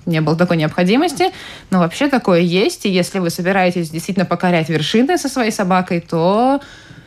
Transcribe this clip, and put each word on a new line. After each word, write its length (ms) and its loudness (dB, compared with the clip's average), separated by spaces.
не 160 0
было 160 0
такой 220 2
необходимости. 720 0
Но 80 2
вообще 300 0
такое 320 2
есть. 460 0
И 40 0
если 300 0
вы 100 -2
собираетесь 600 0
действительно 360 -4
покорять 420 0
вершины 480 2
со 120 -4
своей 240 -2
собакой, 480 0
то 600 0